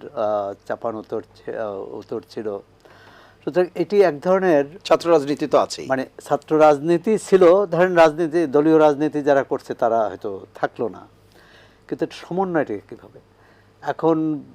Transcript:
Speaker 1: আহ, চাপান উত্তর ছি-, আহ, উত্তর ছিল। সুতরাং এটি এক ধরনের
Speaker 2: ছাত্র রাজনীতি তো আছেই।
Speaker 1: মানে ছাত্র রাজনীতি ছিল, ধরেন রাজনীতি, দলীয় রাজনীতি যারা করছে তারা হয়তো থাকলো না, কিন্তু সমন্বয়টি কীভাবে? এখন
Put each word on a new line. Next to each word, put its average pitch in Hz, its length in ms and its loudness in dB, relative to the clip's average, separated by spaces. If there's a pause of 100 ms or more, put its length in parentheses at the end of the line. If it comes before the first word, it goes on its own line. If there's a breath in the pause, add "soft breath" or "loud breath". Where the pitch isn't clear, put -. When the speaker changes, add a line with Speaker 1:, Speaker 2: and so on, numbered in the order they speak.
Speaker 1:
আহ, 104 480 -4 (140)
চাপান 110 280 -8
উত্তর 107 260 -8 (140)
ছি-, - 160 -16
আহ, 107 480 -10
উত্তর 107 300 -10
ছিল। 107 300 -10 (840 loud breath)
সুতরাং 170 320 -2
এটি 190 260 0
এক 156 200 2
ধরনের 180 440 2 (200)
Speaker 2:
ছাত্র 165 260 0
রাজনীতি 143 360 0
তো 131 100 2
আছেই। 95 300 -2
Speaker 1:
মানে 131 180 -2 (160)
ছাত্র 151 380 -2
রাজনীতি 160 580 2
ছিল, 185 480 4
ধরেন 175 300 0
রাজনীতি, 160 520 2
দলীয় 151 320 4
রাজনীতি 151 420 2
যারা 139 220 2
করছে 127 300 -6
তারা 113 360 0
হয়তো 95 360 -10 (100)
থাকলো - 340 -6
না, - 180 -16 (800 soft breath)
কিন্তু 165 240 -6
সমন্বয়টি 170 680 -4 (100)
কীভাবে? - 300 -20 (640 soft breath)
এখন 156 640 -2 (120)